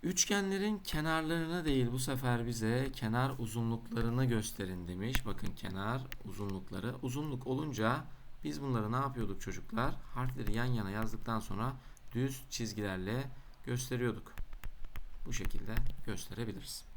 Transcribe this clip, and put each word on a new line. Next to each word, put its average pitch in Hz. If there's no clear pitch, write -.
Üçgenlerin 196
kenarlarını 160
değil, 131
bu 135
sefer 131
bize 120
kenar 123
uzunluklarını 117
gösterin 98
demiş. 104
Bakın, 95
kenar 104
uzunlukları. 98
Uzunluk 135
olunca 131
biz 147
bunları 113
ne 123
yapıyorduk 127
çocuklar? 110
Harfleri 127
yan 120
yana 113
yazdıktan 110
sonra 107
düz 131
çizgilerle 104
gösteriyorduk. 123
Bu -
şekilde 98
gösterebiliriz. 101